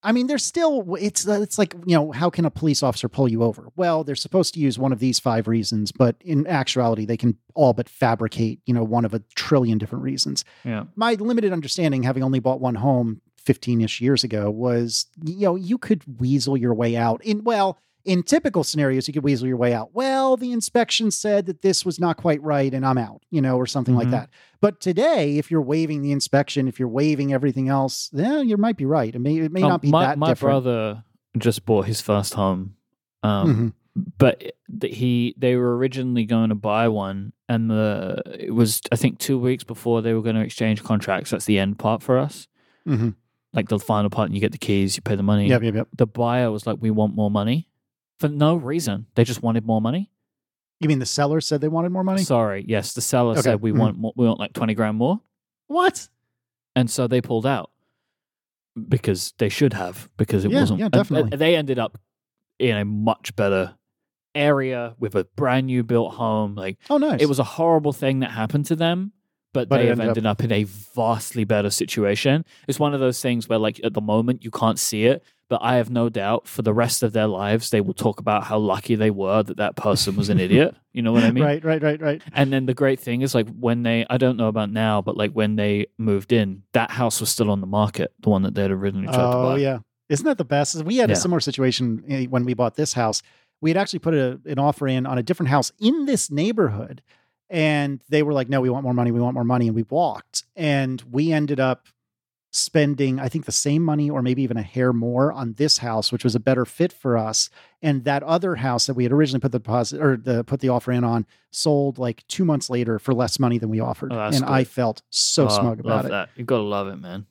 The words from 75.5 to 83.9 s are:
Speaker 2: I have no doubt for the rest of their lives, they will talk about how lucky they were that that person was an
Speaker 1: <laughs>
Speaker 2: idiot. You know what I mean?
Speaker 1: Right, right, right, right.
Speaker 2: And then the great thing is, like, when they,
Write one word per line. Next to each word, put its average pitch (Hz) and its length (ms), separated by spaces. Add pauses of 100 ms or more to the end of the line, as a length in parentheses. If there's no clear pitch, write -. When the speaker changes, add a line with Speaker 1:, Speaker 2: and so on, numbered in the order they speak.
Speaker 2:
I 123 140
have 117 160
no 120 180
doubt 110 380
for - 160
the 113 100
rest 117 300
of 110 100
their 107 140
lives, 104 420
they 113 100
will 98 140
talk - 260
about 104 260
how 107 120
lucky 104 380
they 110 160
were 98 320
that 98 140
that 101 200
person 98 400
was 101 120
an 98 100
Speaker 1:
<laughs> 92 60
Speaker 2:
idiot. 113 300 (160)
You 127 120
know 113 100
what 117 100
I 113 80
mean? 127 120
Speaker 1:
Right, 151 200
right, 160 180
right, 151 200
right. 151 200 (120)
Speaker 2:
And 139 180
then 135 140
the 127 80
great 135 260
thing 120 220
is, 135 140
like, 110 140
when 117 340
they, 113 260